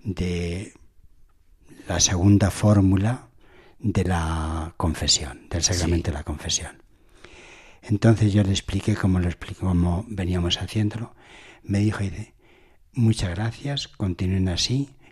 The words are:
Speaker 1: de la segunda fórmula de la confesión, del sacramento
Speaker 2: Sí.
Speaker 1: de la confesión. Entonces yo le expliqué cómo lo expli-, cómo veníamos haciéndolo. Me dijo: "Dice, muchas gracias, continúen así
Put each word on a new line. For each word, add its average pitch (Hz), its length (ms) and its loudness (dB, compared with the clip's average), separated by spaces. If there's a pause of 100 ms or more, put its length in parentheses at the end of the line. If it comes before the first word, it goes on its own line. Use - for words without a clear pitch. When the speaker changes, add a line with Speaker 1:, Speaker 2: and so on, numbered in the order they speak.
Speaker 1:
de 87 720 -4 (1120)
la 87 120 -2
segunda 98 500 4
fórmula 101 760 2 (520)
de 95 240 0
la 80 720 -2
confesión, - 720 -4
del 85 140 -2
sacramento 85 480 0
Speaker 2:
Sí. - 20 0
Speaker 1:
de 73 60 -8
la 73 60 -10
confesión. - 580 -6 (1000)
Entonces 107 500 4
yo 104 100 4
le 98 80 2
expliqué 98 440 -2
cómo 92 260 2
lo 90 80 0
expli-, - 280 -8
cómo 87 520 0
veníamos 90 520 -2
haciéndolo. 107 540 -4 (480)
Me 101 180 -2
dijo: 104 220 0
"Dice, 98 320 -8 (580)
muchas 110 380 2
gracias, 117 580 -6
continúen 92 600 -2
así 123 420 -2 (220)